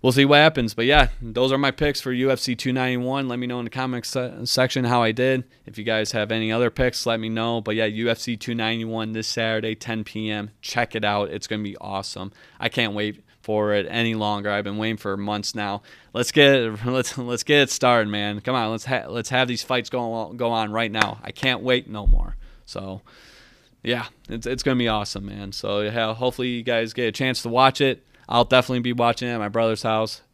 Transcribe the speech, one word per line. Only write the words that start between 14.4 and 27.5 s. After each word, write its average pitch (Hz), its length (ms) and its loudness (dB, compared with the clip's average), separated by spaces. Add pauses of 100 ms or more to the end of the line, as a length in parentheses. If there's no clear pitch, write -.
I've 101 140 0
been 101 160 -6
waiting 110 180 -2
for 98 200 -4
months 104 360 -4
now. 104 300 -4 (300)
Let's 120 180 -2
get 143 240 8
it, 110 280 0
<laughs> - 40 -4
let's, 127 280 -2
let's 120 280 -4
get 147 180 4
it 131 80 2
started, 117 400 4
man. 104 320 -4
Come 127 140 -2
on, 110 160 0
let's 110 140 -6
ha-, 131 220 -2
let's 113 220 -6
have 127 180 2
these 123 140 -4
fights 123 300 -2
go 117 220 -4
on, 110 220 -6
go 120 140 0
on 110 220 0
right 110 200 0
now. 107 300 -4
I - 80 -14
can't 127 320 -2
wait 127 260 0
no 104 200 -4
more. - 300 4 (280)
So, 95 360 -10 (840)
yeah, 120 240 -2 (200)
it's, 117 200 -8
it's 127 160 -4
gonna 131 160 2
be 120 80 2
awesome, 104 400 -2
man. 101 240 -10
So, 101 300 -2
yeah, 110 340 -2
hopefully 127 320 -2
you 120 160 -4
guys 113 300 0
get 123 120 -2
a 110 60 0
chance 131 320 -2
to 120 60 -4
watch 131 320 6